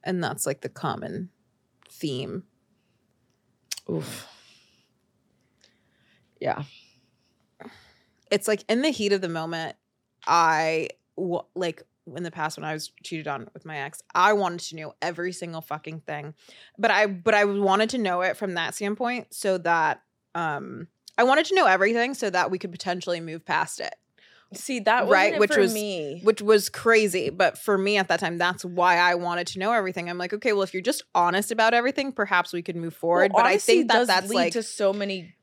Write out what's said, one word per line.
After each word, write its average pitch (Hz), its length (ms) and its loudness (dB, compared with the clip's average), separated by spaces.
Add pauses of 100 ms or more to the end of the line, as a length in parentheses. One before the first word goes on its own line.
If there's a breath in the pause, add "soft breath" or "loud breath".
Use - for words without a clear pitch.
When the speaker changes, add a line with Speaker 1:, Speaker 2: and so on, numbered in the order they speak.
Speaker 1:
And 180 220 -4
that's, 131 220 -6
like, 131 160 -6
the 127 80 -10
common - 580 -8 (600)
theme. 139 560 -8 (1400)
Speaker 2:
Oof. 131 380 -8 (2250 loud breath)
Yeah. - 220 -4 (1700 loud breath)
Speaker 1:
It's 202 180 0
like, 208 200 0
in 240 140 2
the 311 80 2
heat 202 220 0
of 196 80 2
the 185 80 -4
moment, 165 480 -6 (500)
I, 160 600 2 (280)
w-, 175 260 -4 (120)
like, 170 280 -6 (340)
in 170 60 -8
the 170 80 -8
past 160 260 -6
when 151 80 -12
I 156 80 -6
was 156 180 -10 (120)
cheated 156 260 -10
on 135 260 -8
with - 100 -20
my 156 140 -12
ex, 143 240 -10 (120)
I 190 180 6
wanted 180 280 0
to - 160 -12
know 156 260 -14
every 175 300 -4
single 170 280 -10
fucking 156 400 -10
thing. 151 340 -10 (440 loud breath)
But 226 120 2
I, 208 160 4
but 202 280 0
I 208 100 6
wanted 202 460 2
to 254 80 -4
know 180 240 0
it 185 140 0
from 190 180 -6
that 170 200 -4
standpoint 233 600 -6
so 190 240 0
that, 165 420 2 (340)
um, 147 540 -6 (300)
I 233 60 6
wanted 277 220 4
to 392 80 -2
know 359 120 6
everything 226 480 4
so 214 160 -2
that 180 200 2
we 185 80 -4
could 175 140 -10
potentially 175 480 -4
move 165 240 -10
past 156 360 -4
it. - 140 -8 (580 soft breath)
Speaker 2:
See, 247 280 -8
that 220 260 2
Speaker 1:
Right, 202 260 6
Speaker 2:
wasn't - 40 -4
it 202 40 0
Speaker 1:
which 214 120 4
Speaker 2:
for - 80 4
Speaker 1:
was, 202 140 4
Speaker 2:
me. 175 500 -6
Speaker 1:
which 214 180 2
was 208 260 4
crazy. 208 640 2
But 175 280 2
for 208 200 0
me 202 200 2
at 185 100 0
that 170 100 2
time, 170 200 -2
that's 180 260 -2
why 175 320 2
I 175 180 4
wanted 175 340 -2
to 190 120 -10
know 202 120 0
everything. 185 380 -2
I'm 175 80 -8
like, 180 140 -6
"Okay, 214 200 -2
well, 202 100 0
if 185 120 -4
you're 185 80 -4
just 247 220 -4 (100)
honest 180 380 2
about 226 220 4
everything, 269 360 0
perhaps 196 420 0
we 175 100 -4
could 175 120 -8
move 165 200 -8
forward." 180 380 2
Speaker 2:
Well, 214 120 4
Speaker 1:
But - 20 6
I 269 60 4
Speaker 2:
honesty 403 220 2
Speaker 1:
think 320 140 4
that 226 100 4
Speaker 2:
does 247 100 2
Speaker 1:
that's, 190 200 2
Speaker 2:
lead 220 80 -2
Speaker 1:
like 175 180 2
Speaker 2:
to 226 100 -4
so 196 280 0
many 196 500 -6